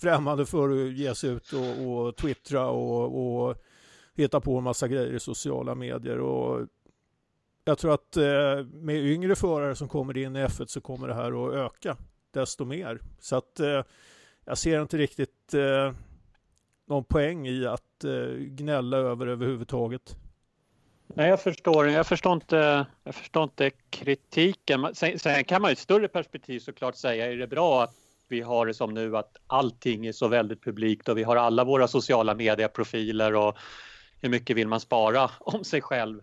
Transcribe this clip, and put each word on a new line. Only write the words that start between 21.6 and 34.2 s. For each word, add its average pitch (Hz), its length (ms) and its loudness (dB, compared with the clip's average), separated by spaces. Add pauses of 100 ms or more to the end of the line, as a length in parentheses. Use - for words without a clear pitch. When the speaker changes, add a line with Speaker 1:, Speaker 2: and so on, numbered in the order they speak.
Speaker 2:
jag 156 180 4
förstår 180 260 4
inte, 151 520 4 (180)
jag 139 120 -12
förstår - 280 -2
inte 139 260 0 (200)
kritiken. 143 920 0
Men 156 140 -4
sen, - 240 -2
sen 143 240 2
kan 185 180 2
man 196 80 4
ju - 20 4
i - 20 4
ett - 60 -2
större 202 280 4
perspektiv - 520 -6
såklart 123 360 -8
säga, 120 360 -2
är 120 60 -6
det 123 100 -6
bra 139 360 4
att 113 100 -2 (340)
vi 117 140 -2
har 117 240 2
det 110 80 -2
som 110 200 -4
nu, 110 240 -2
att - 200 -6 (100)
allting 120 580 0
är 110 60 -4
så 120 160 0
väldigt 113 360 2
publikt 110 460 -2
och 110 80 2
vi 110 60 0
har 120 120 2
alla 120 280 4
våra 131 240 4
sociala 113 480 2
medieprofiler 110 1000 0
och 104 220 4 (640)